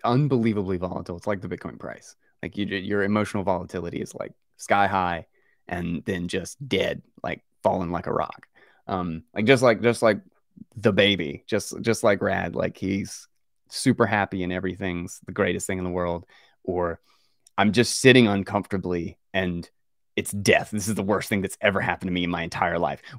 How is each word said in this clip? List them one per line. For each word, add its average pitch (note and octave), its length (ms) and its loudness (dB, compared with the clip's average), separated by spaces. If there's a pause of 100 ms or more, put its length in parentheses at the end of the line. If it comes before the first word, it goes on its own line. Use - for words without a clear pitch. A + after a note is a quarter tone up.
unbelievably A2+ 720 2
volatile. F2 400 -8
It's E2+ 100 -16
like G#2 140 -4
the F#2 80 -10
Bitcoin F2 320 -10
price. - 340 -16 (280)
Like, E2+ 140 -10
you, G#2 80 -4
your G2 380 -2
emotional G#2 400 0
volatility F2 580 -4
is, - 140 -10
like, - 180 -10 (240)
sky G2+ 300 2
high F2+ 400 0 (400)
and F2 380 -6
then F2 240 -4
just F2+ 280 -6 (120)
dead, - 340 0 (220)
like, - 180 -6 (220)
falling F#2 260 0
like F2 160 -4
a - 60 -2
rock. - 340 -6 (400)
Um, F2+ 380 -4 (100)
like, G#2+ 120 -2
just B2+ 180 6
like, A2 180 6
just A#2 180 2
like G#2+ 200 4 (560)
the G#2+ 160 4
baby, F#2 560 2
just, - 320 -4
just A2+ 240 0
like G2+ 180 4
Rad, F#2 320 -2
like, F2+ 220 -2
he's - 500 -4 (420)
super - 380 2
happy G2+ 380 0
and F2+ 80 -2
everything's F2+ 760 -6
the F#2+ 60 -10
greatest F2+ 340 -2
thing F#2+ 120 -4
in F2+ 60 -4
the F2+ 60 -4
world. F2 340 -4 (380)
Or F2 380 -4 (580)
I'm G2+ 140 4
just A#2 280 2
sitting B2 280 8
uncomfortably F#2 880 -4 (140)
and F2+ 360 -2 (460)
it's - 160 -4
death. G2+ 400 2
This G#2 160 -4
is A2 80 -2
the G2 80 -2
worst F#2+ 260 -2
thing G2+ 140 0
that's - 180 -6
ever G2+ 200 2
happened F#2 300 -2
to - 20 -2
me F2+ 100 0
in F2 80 -2
my E2+ 120 -2
entire E2+ 360 -2
life, D2+ 240 -2 (160)